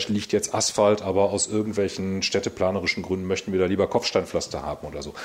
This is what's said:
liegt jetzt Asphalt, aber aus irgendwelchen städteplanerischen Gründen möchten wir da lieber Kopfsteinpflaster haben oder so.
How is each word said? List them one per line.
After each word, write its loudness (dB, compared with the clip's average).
liegt -2
jetzt 0
Asphalt, 4
aber 2
aus 0
irgendwelchen -2
städteplanerischen 0
Gründen -2
möchten -2
wir 2
da 4
lieber 2
Kopfsteinpflaster 0
haben -8
oder -10
so. -10